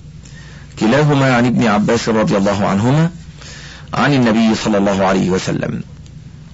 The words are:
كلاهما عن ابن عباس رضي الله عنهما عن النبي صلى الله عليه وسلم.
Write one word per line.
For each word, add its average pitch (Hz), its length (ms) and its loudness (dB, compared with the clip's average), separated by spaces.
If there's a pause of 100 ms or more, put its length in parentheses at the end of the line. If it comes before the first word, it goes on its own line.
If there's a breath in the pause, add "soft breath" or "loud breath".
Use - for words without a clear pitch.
(800 loud breath)
كلاهما 135 560 4
عن 120 100 4
ابن 123 220 2
عباس 107 420 2
رضي 107 280 2
الله 98 300 0
عنهما 127 420 2 (840 loud breath)
عن 135 200 2
النبي 113 420 4
صلى 104 220 0
الله 98 280 2
عليه 95 240 2
وسلم. - 540 -4 (720)